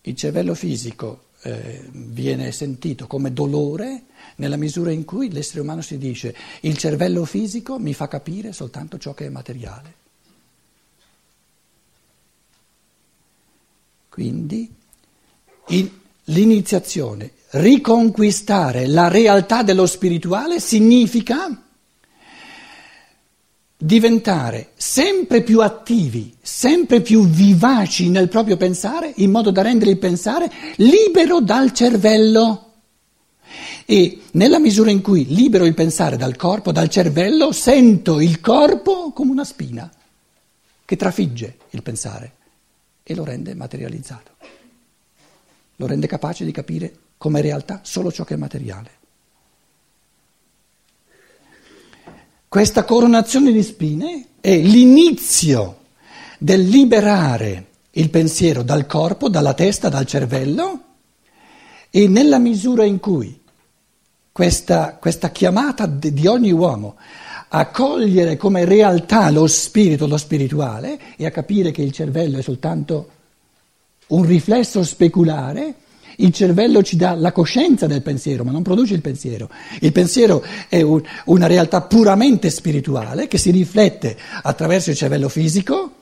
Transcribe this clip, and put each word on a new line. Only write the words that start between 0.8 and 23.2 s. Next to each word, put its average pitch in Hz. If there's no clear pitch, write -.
eh, 113
viene 127
sentito 135
come 135
dolore 147
nella 143
misura 160
in 156
cui 233
l'essere 147
umano 156
si 151
dice: 123
"Il 156
cervello 170
fisico 220
mi 151
fa 143
capire 185
soltanto 143
ciò 143
che 147
è 143
materiale". 127
Quindi 185
in, 185
l'iniziazione, 165
riconquistare 202
la 170
realtà 202
dello 190
spirituale 185
significa 233